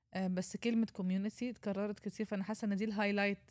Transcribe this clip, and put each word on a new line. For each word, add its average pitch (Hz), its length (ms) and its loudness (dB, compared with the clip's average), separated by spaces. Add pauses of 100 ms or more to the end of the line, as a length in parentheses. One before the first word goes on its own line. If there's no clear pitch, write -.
(140)
آه، 190 120 0
بس 185 300 0
كلمة 226 320 2 (100)
community 190 440 0
اتكررت 208 580 -2
كتير، 214 260 -4
فأنا 196 180 -2
حاسة 214 220 -2
إن 202 100 2
دي 196 80 2
الهايلايت 202 540 2 (120)